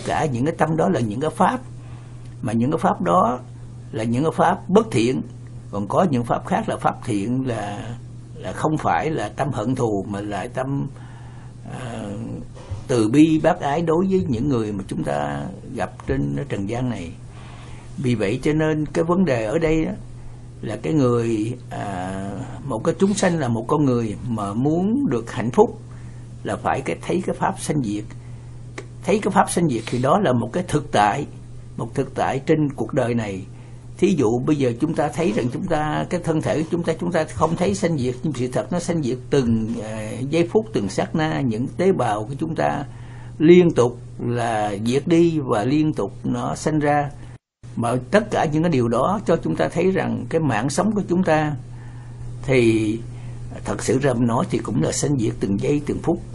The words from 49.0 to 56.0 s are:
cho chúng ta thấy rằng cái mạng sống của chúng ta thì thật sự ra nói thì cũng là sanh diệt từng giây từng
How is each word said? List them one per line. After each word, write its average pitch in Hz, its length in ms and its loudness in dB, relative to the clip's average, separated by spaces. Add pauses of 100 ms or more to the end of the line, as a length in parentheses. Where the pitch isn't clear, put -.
cho 170 100 4
chúng 160 200 -2
ta 156 120 2
thấy 180 220 2
rằng 120 380 -2
cái 160 120 0
mạng 127 300 0
sống 190 240 2
của 202 140 0
chúng 180 140 2
ta 156 340 2 (840)
thì 113 560 4 (680)
thật 101 180 -4
sự 120 160 2
ra 131 200 2
nói 123 320 2
thì 123 80 0
cũng 117 240 -2
là - 100 0
sanh 143 260 0
diệt 120 220 0
từng 98 200 0
giây 143 260 0
từng 101 160 -2